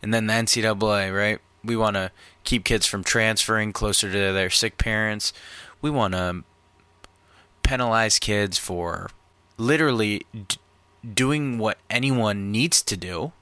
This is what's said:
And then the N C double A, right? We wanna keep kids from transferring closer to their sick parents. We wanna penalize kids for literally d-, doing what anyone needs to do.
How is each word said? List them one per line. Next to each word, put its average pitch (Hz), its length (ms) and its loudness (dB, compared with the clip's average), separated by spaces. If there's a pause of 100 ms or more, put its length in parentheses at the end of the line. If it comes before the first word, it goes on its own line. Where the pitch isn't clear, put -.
And 107 120 -2
then 110 140 2
the 107 60 2
N 113 120 2
C 117 160 2
double 107 320 2
A, 98 160 0
right? 104 300 0 (240)
We 117 120 -2
wanna 101 360 0 (320)
keep 120 220 -2
kids 110 200 2
from 98 180 -2
transferring 110 720 0
closer 104 380 0
to 98 220 2
their 95 180 0
sick - 260 0
parents. 107 560 -2 (480)
We 151 80 -2
wanna 92 540 -2 (1200)
penalize 113 560 2
kids 104 400 0
for 87 500 -6 (480)
literally 117 760 0
d-, 101 240 -8 (560)
doing 131 440 0
what 107 220 -2 (100)
anyone 110 600 0
needs 131 320 2
to 101 140 -4
do. 90 340 -6 (100)